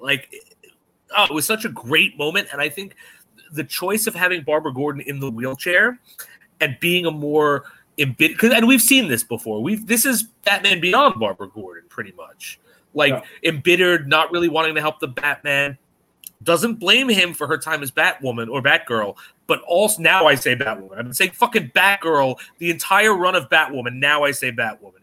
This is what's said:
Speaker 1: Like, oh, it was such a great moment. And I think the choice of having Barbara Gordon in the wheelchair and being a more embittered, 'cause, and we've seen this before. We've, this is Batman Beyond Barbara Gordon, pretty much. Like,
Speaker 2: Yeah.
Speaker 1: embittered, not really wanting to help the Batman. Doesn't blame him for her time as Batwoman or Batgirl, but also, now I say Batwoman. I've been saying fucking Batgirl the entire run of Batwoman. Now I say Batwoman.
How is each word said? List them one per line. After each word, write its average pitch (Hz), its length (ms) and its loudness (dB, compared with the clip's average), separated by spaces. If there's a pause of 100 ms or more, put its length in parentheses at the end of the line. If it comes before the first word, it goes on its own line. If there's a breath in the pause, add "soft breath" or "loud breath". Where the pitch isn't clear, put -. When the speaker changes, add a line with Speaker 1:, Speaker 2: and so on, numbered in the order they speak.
Speaker 1:
Like, 139 320 -4 (840)
oh, 202 120 4
it 143 80 -2
was 151 100 -2
such 220 220 -2
a - 20 -4
great 156 480 -2
moment. 160 340 -4
And 143 100 -8
I 151 100 -2
think 196 260 -14 (560 loud breath)
the 147 100 -6
choice 196 440 -4
of 214 80 -6
having 180 280 -2
Barbara 151 300 -2
Gordon 143 300 -4
in 139 180 -10
the 135 100 -6
wheelchair 175 720 -2 (600 loud breath)
and 143 200 -2
being 175 260 2
a 160 40 0
more 147 540 0 (340 loud breath)
embittered, 139 400 0
'cause, 226 120 6
and 226 160 4
we've 254 160 6
seen 262 260 4
this 117 140 -2
before. 110 400 -6
We've, 214 240 -4
this 233 200 0
is 240 180 0 (200)
Batman 202 360 0
Beyond 214 400 2
Barbara 98 300 -4
Gordon, 90 400 -16
pretty 101 220 -12
much. - 460 -20 (360 soft breath)
Like, 147 180 2 (300 loud breath)
Speaker 2:
Yeah. 165 80 0
Speaker 1:
embittered, 175 580 2
not 160 240 2
really 175 160 0
wanting 156 260 0
to 156 60 -2
help 156 200 -4
the 151 80 -4
Batman. 139 680 -2 (640)
Doesn't 170 380 2
blame 233 300 2
him 180 240 2
for 147 120 -8
her 151 120 -2
time 156 240 -6
as 131 100 -10
Batwoman 123 560 -2
or 131 140 -4
Batgirl, 117 540 0 (300 loud breath)
but 160 200 0
also, 190 360 2
now 160 240 6
I 143 80 6
say 127 220 0
Batwoman. 107 420 -6
I've 117 60 -6
been 127 100 -10
saying 190 180 0
fucking 170 420 0
Batgirl 165 640 2 (220 loud breath)
the 170 120 -4
entire 202 440 2
run 180 200 0
of 151 160 -2
Batwoman. 135 460 0
Now 147 280 2
I 143 80 2
say 131 180 -4
Batwoman. 113 420 -6 (100)